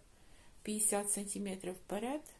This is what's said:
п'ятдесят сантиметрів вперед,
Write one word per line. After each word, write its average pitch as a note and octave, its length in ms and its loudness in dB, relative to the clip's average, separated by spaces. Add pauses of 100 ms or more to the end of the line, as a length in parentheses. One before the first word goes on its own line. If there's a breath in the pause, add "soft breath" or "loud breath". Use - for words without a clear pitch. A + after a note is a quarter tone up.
(640 loud breath)
п'ятдесят G#3 480 4
сантиметрів G3 640 -2
вперед, A#3 480 -2 (180)